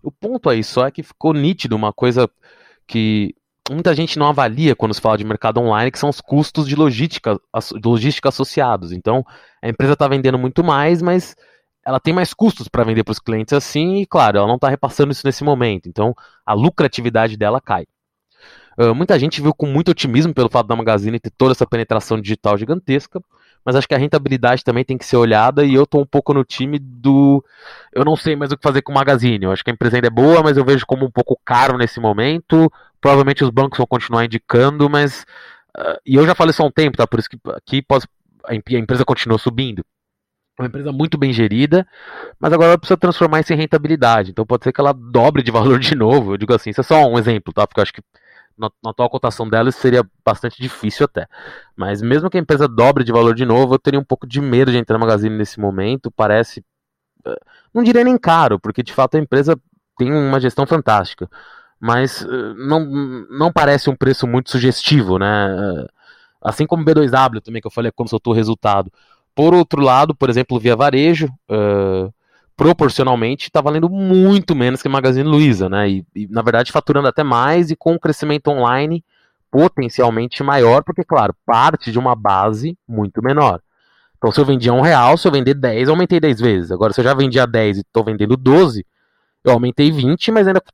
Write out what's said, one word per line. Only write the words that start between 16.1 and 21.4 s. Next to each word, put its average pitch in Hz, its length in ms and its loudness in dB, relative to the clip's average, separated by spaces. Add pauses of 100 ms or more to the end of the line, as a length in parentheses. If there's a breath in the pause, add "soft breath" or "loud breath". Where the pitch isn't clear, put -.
a 107 80 -4
lucratividade 117 840 0
dela 107 240 -2
cai. 90 260 -6 (880 soft breath)
Ah, 117 160 2
muita 160 260 0
gente 147 220 -2
viu 147 140 0
com 151 120 -4
muito 147 260 0
otimismo 143 420 -2
pelo 120 160 0
fato 117 160 -2
da 113 80 -4
Magazine 110 460 -2
ter 110 100 -12
toda 131 220 2